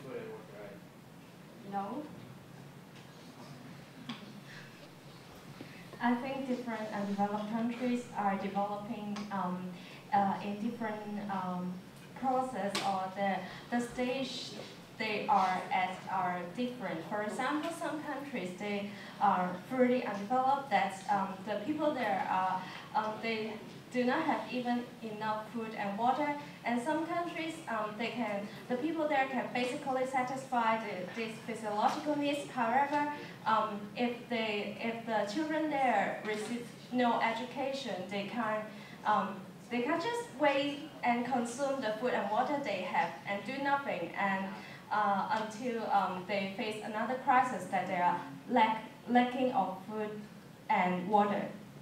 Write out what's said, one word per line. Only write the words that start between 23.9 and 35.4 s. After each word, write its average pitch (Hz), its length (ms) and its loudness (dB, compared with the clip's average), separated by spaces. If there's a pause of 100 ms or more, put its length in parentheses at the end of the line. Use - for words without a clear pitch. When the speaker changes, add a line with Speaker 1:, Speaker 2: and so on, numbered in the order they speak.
Speaker 3:
do 247 80 6
not 277 200 4
have 240 160 2 (120)
even 240 320 2 (180)
enough 214 500 -2
food 226 240 -4
and 202 220 -2
water. 262 380 4 (280)
And 240 180 2
some 311 240 2
countries, 330 480 -2 (140)
um, 226 300 -2
they 226 100 -2
can, 208 380 -2 (220)
the 247 80 0
people 311 320 2
there 269 220 4
can 240 240 0
basically 254 520 0
satisfy 247 800 2
the, 202 100 -4 (220)
these 226 180 -4 (120)
physiological 226 720 2
needs. 285 340 0
However, 285 640 2 (340)
um, 208 340 2 (160)
if 240 320 0
they, 214 520 -2
if 226 260 -2
the 208 260 2
children 302 380 2